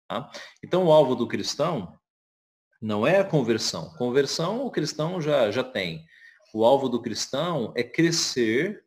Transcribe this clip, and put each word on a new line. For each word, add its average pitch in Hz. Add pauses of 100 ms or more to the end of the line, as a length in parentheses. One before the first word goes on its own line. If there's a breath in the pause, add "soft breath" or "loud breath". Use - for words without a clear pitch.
Tá? 110 (340 loud breath)
Então, 185
o 160
alvo 143
do 117
cristão 117 (800)
não 107
é 175
a 190
conversão. 113
Conversão 151
o 226
cristão 160
já, 143
já 123
tem. 92 (480 loud breath)
O 110
alvo 131
do 117
cristão 131
é 120
crescer 160